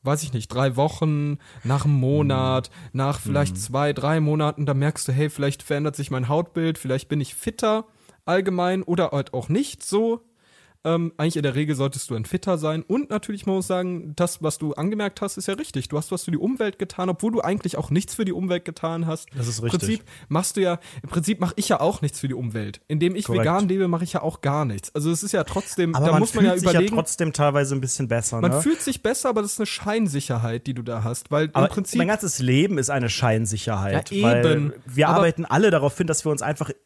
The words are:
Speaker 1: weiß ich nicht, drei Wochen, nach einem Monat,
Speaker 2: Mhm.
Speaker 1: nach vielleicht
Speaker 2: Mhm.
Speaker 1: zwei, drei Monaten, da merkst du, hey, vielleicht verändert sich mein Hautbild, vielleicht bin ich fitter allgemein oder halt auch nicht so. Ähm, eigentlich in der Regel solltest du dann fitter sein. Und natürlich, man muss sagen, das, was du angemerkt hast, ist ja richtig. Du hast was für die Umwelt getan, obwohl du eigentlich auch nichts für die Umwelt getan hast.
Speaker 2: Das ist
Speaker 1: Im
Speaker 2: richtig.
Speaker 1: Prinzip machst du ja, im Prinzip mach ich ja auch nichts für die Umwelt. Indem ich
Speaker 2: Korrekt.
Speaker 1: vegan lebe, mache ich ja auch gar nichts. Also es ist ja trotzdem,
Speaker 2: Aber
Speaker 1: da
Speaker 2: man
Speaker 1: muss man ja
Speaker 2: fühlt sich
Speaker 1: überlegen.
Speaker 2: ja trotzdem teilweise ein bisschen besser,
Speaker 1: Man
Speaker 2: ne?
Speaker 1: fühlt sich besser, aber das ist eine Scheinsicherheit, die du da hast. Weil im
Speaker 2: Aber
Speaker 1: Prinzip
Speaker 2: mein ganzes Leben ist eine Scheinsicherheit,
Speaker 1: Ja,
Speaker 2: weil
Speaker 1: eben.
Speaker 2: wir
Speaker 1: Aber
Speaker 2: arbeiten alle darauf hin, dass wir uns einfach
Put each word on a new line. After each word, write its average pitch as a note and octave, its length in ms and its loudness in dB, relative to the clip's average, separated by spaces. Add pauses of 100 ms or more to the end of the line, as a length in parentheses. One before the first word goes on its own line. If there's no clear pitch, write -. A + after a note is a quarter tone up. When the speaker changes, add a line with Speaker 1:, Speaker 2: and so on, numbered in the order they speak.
Speaker 1:
weiß D3 200 0
ich C3+ 100 -6
nicht, A2+ 160 -4
drei B2+ 280 0
Wochen, D3 600 0 (260)
nach C3+ 200 0
einem D3 100 4
Monat, C3 760 2
Speaker 2:
Mhm. D#3+ 180 -20 (100)
Speaker 1:
nach C#3 220 0
vielleicht C#3+ 340 0
Speaker 2:
Mhm. F#2 60 -6
Speaker 1:
zwei, C3+ 320 0
drei C#3+ 280 0
Monaten, D3+ 460 0
da C#3+ 80 0
merkst C#3+ 340 0
du, C3+ 40 0
hey, C#3+ 180 2
vielleicht C#3 320 -2
verändert D3 340 -2
sich C#3 140 -6
mein B2+ 180 -2
Hautbild, E3 500 0
vielleicht C3+ 300 -4
bin D3+ 120 0
ich - 140 -6
fitter A3 500 -2 (400)
allgemein F#3 580 0
oder F3 300 0
halt C#3 220 -4
auch C3 140 -4
nicht A#3 360 -2
so. A3+ 380 0 (600)
Ähm, E3 360 0
eigentlich E3 180 0
in D3+ 60 0
der C3+ 120 0
Regel D3+ 200 0
solltest C3+ 340 -2
du B2 60 -4
dann A2 100 -4
fitter F#3 320 -2
sein. D#3 260 -2
Und C4+ 280 -2
natürlich, G#3 340 -4
man F#3+ 120 2
muss F#3 100 0
sagen, F3+ 500 -4
das, F3 260 0
was D#3 140 0
du D3+ 160 -4
angemerkt G3+ 480 -2
hast, G3 160 -4
ist F#3+ 100 -6
ja G3 60 -2
richtig. G3 360 -6
Du D3 100 -2
hast - 120 -4
was F3+ 140 -4
für F3 60 -6
die E3 80 0
Umwelt A3 400 -2
getan, F#3 320 -4
obwohl G#3 220 -2
du A#3 100 0
eigentlich F#3 340 -2
auch - 140 -4
nichts E3+ 240 0
für A3 100 -2
die F#3 80 0
Umwelt F3+ 320 -2
getan E3 420 -4
hast. D#3+ 300 -6
Speaker 2:
Das A#2+ 100 -2
ist A2 120 -4
Speaker 1:
Im A2+ 60 -6
Speaker 2:
richtig. D#3+ 160 0
Speaker 1:
Prinzip A3 240 -2 (260)
machst E3 260 0
du G3 60 2
ja, F3 160 0 (240)
im - 80 -14
Prinzip F3 280 0
mach F3 180 0
ich - 120 -2
ja F#3 120 2
auch E3+ 200 0
nichts D3 180 -2
für C3+ 100 -4
die C3 60 -2
Umwelt. A2 540 -6
Indem E3+ 260 0
ich G3+ 120 -4
Speaker 2:
Korrekt. F#3 180 2
Speaker 1:
vegan F3+ 240 2
lebe, F#3+ 200 2
mache E3+ 160 0
ich - 100 -6
ja - 80 0
auch D#3 180 -4
gar D3 240 0
nichts. G#2 300 -6
Also D3+ 160 0
es E3+ 120 0
ist G3+ 100 -4
ja F3 120 2
trotzdem, F3 500 -2
Speaker 2:
Aber D3 120 4
Speaker 1:
da E3+ 60 6
Speaker 2:
man F3 80 6
Speaker 1:
muss A3+ 140 2
man G#3 120 6
ja F3+ 60 6
Speaker 2:
fühlt F3 100 2
sich F3+ 80 4
Speaker 1:
überlegen. F#3 240 4
Speaker 2:
ja A3 80 2
trotzdem D#3+ 320 -2
teilweise C#3+ 400 2
ein C3+ 80 0
bisschen C3 260 -4
besser, A#2 320 -2
Speaker 1:
Man F3 120 4
Speaker 2:
ne? C#3+ 100 2
Speaker 1:
fühlt D#4 180 2
sich - 220 -4
besser, C4 260 0
aber A3 140 0
das G3+ 100 -2
ist - 80 -6
eine G#3 60 0
Scheinsicherheit, C#3 1000 -2
die C3+ 60 -4
du A#2+ 100 -4
da A2+ 220 -4
hast. A#2+ 260 -6
Weil D3+ 180 2
im - 80 -6
Speaker 2:
Aber C#3 120 6
Speaker 1:
Prinzip F#3+ 300 -2
Speaker 2:
mein E3+ 100 2
ganzes G#3 300 -2
Leben C#3 400 4
ist B2 100 0
eine B2+ 220 0
Scheinsicherheit, A2 1000 0
Speaker 1:
Ja, G3 180 0
Speaker 2:
weil A#2+ 180 4
Speaker 1:
eben. D3 260 2 (140)
Speaker 2:
wir C#3 240 4
Speaker 1:
Aber E3 80 6
Speaker 2:
arbeiten E3 260 2
alle F#3+ 260 4
darauf C#3+ 280 2
hin, F3+ 80 0
dass D#3 180 0
wir D#3 80 2
uns C#3+ 80 0
einfach D3 300 -4 (160)